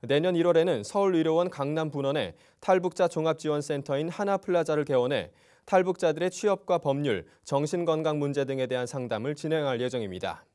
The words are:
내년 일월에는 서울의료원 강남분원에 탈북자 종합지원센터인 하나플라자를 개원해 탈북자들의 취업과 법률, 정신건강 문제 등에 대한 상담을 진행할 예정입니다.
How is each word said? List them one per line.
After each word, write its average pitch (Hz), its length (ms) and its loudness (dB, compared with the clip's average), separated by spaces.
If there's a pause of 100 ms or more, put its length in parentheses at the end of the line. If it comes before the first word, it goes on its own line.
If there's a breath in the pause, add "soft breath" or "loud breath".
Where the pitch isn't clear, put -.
내년 151 340 2
일월에는 165 480 4
서울의료원 175 680 2
강남분원에 143 840 -2 (240 soft breath)
탈북자 185 480 2
종합지원센터인 151 1000 -2
하나플라자를 175 760 0
개원해 127 460 0 (340 soft breath)
탈북자들의 180 680 2
취업과 190 460 0
법률, 139 480 0 (200 soft breath)
정신건강 156 760 0
문제 143 260 0
등에 131 220 -2
대한 123 200 -2
상담을 123 480 -4
진행할 147 460 -2
예정입니다. 98 640 -6 (100)